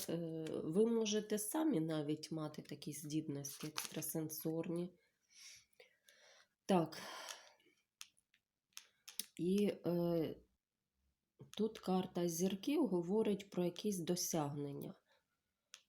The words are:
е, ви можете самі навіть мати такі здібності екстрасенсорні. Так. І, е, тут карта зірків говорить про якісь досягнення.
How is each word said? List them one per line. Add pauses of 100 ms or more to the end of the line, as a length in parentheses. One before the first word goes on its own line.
е, (480)
ви
можете
самі
навіть
мати
такі
здібності
екстрасенсорні. (1800)
Так. (2500)
І, (140)
е, (1200)
тут
карта
зірків
говорить
про
якісь
досягнення. (960)